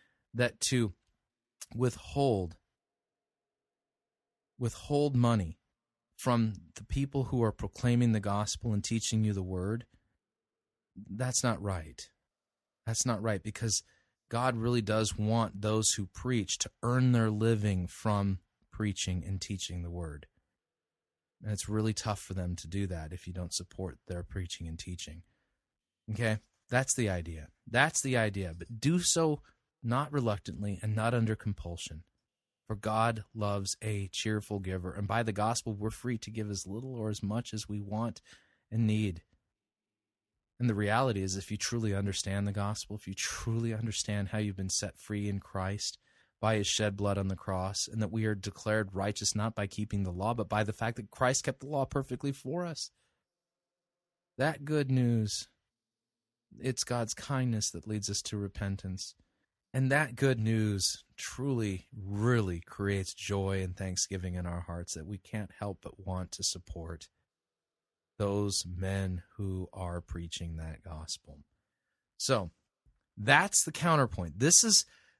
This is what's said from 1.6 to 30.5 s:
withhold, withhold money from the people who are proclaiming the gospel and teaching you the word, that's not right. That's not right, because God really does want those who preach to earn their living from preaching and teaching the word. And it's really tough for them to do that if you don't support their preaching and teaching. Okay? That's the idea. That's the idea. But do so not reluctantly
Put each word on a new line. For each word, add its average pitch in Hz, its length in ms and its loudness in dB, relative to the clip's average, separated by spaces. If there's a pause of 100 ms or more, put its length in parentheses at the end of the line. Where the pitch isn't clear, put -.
withhold, 117 840 2 (2000)
withhold 143 560 0
money 113 440 4 (580)
from 117 380 2 (220)
the 107 80 -14
people 139 400 0
who 120 180 2
are 107 100 4
proclaiming 120 600 4
the 107 80 4
gospel 104 520 -2
and 101 100 2
teaching 110 400 0
you 104 120 4
the 95 80 -2
word, 95 420 -2 (1120)
that's 120 480 -2
not 113 180 2
right. 87 460 -4 (800)
That's 113 180 0
not 113 180 0
right, 107 200 0
because 107 400 -2 (480)
God 123 260 2
really 120 240 2
does 107 380 2
want 107 420 2
those 107 320 2
who 98 140 -2
preach 120 520 -2
to - 120 -4 (120)
earn 127 300 6
their 113 180 6
living 104 560 4
from 101 520 0 (320)
preaching 95 560 -2
and 98 140 -4
teaching 90 420 -6
the 85 80 -6
word. 80 360 -8 (1160)
And 107 100 -4
it's - 160 -4
really 107 240 2
tough 107 280 -2
for - 120 -10
them 90 240 -2
to - 100 -10
do 98 200 -2
that 80 260 -6
if - 140 -12
you 90 80 -10
don't 90 180 -6
support 87 540 -8
their 90 160 -6
preaching 90 440 -8
and 82 120 -8
teaching. 87 440 -10 (880)
Okay? 110 280 0 (320)
That's 131 240 2
the 110 160 2
idea. 80 380 -4 (200)
That's 127 320 4
the 127 160 2
idea. 98 400 0
But 107 240 -10
do 165 180 4
so 160 440 2 (400)
not 131 300 0
reluctantly 104 680 -2